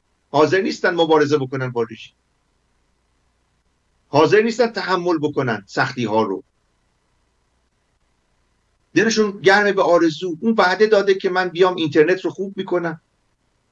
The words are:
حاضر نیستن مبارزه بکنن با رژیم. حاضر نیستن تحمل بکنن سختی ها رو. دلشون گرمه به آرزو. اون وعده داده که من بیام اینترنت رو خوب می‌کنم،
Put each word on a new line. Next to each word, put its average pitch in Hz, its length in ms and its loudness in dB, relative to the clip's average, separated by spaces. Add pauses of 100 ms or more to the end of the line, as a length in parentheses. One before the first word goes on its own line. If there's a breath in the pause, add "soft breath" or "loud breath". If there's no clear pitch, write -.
(320)
حاضر 151 300 2
نیستن 180 340 -4
مبارزه 156 420 2
بکنن 131 340 -6
با 120 120 -4
رژیم. - 320 -16 (2000)
حاضر 156 300 4
نیستن 233 260 0
تحمل 180 500 -2
بکنن 135 500 -4
سختی 123 380 -4
ها 107 180 0
رو. 95 200 -6 (2500)
دلشون 214 480 0
گرمه 196 320 4
به 185 100 0
آرزو. 165 580 0
اون 226 160 0
وعده 185 300 4
داده 196 260 4
که 190 160 -2
من 185 200 -2
بیام 180 260 2
اینترنت 165 500 0
رو 160 60 -4
خوب 190 260 -10
می‌کنم، 175 440 -4 (720)